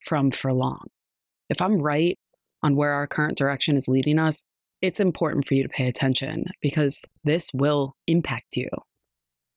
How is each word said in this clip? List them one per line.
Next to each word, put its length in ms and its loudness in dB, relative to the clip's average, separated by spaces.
from 280 2
for 200 -2
long. 360 -2
If 120 -2
I'm 160 2
right 400 2
on 140 2
where 180 2
our 140 -2
current 300 -2
direction 380 0
is 120 0
leading 300 2
us, 260 0
it's 180 -2
important 480 0
for 80 0
you 80 2
to 60 -6
pay 180 -2
attention 580 -2
because 440 0
this 300 0
will 420 0
impact 480 -2
you. 140 -4